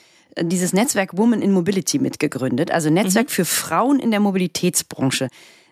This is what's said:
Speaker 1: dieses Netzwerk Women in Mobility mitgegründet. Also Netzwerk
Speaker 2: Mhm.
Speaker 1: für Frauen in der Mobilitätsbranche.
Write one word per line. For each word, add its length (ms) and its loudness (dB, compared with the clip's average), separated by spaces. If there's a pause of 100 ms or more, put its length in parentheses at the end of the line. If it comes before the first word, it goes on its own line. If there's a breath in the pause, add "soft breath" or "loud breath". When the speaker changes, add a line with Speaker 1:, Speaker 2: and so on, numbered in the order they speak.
(400 soft breath)
Speaker 1:
dieses 320 -2
Netzwerk 460 0
Women 240 2
in 100 2
Mobility 480 0
mitgegründet. 720 -2
Also 180 2
Netzwerk 380 2
Speaker 2:
Mhm. 40 -12
Speaker 1:
für 140 0
Frauen 540 0
in 120 0
der 100 2
Mobilitätsbranche. 1080 -2 (440 loud breath)